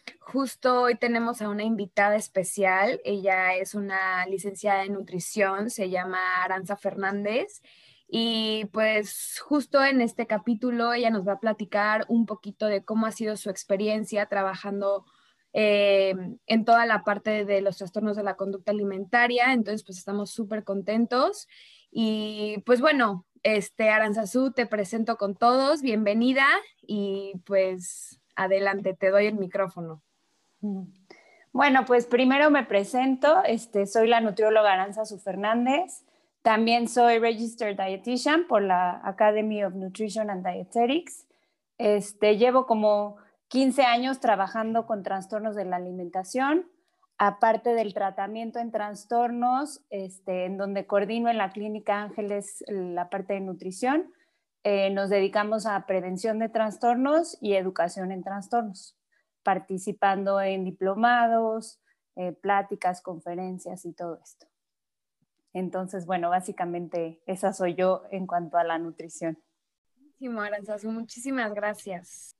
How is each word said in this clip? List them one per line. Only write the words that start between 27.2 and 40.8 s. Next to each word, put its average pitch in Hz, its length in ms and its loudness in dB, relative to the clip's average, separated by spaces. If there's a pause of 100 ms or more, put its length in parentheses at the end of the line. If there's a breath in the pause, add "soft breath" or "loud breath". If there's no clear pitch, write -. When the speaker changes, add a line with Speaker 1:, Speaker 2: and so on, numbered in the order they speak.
Speaker 1:
pues, 190 760 -2 (160)
adelante, 196 600 0
te 190 160 2
doy 202 160 6
el 214 80 -2
micrófono. 180 640 -6 (1500 soft breath)
Speaker 2:
Bueno, 262 320 4
pues, 247 200 4
primero 262 440 4
me 277 160 4
presento. 262 800 2
Este, 208 420 0
soy 226 220 4
la 233 120 6
nutrióloga 214 540 4
Aranzazu 202 460 -4
Fernández. 240 840 0 (380)
También 226 460 4
soy 233 320 6
registered 226 580 -2
dietitian 240 720 0
por 214 140 4
la 180 420 2
Academy 214 600 2
of 185 100 -2
Nutrition 202 560 -6
and 185 160 -6
Dietetics. 233 800 -2 (520)